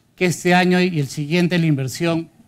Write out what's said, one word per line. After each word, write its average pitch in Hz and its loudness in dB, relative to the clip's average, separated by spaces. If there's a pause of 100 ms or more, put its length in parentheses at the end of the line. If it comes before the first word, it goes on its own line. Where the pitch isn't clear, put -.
(140)
que 185 -2
este 175 2
año 180 4
y 180 -2
el 135 -2
siguiente 170 -2
la 165 0
inversión 160 -2 (180)